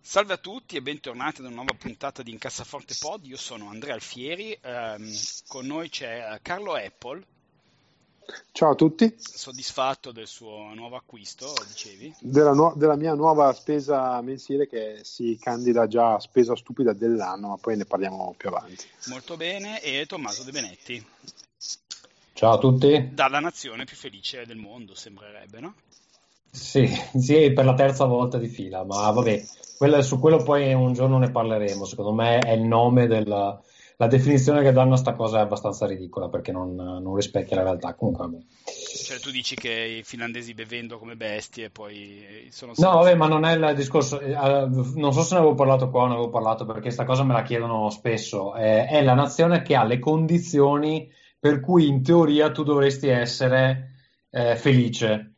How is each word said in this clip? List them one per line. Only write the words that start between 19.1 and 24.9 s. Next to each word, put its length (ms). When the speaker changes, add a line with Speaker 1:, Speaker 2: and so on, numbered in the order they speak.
Speaker 1:
bene, 440
e 260
Tommaso 360
De 80
Benetti. 560
Speaker 3:
Ciao 200
a 40
tutti. 560
Speaker 1:
Dalla 260
nazione 440
più 120
felice 500
del 120
mondo, 360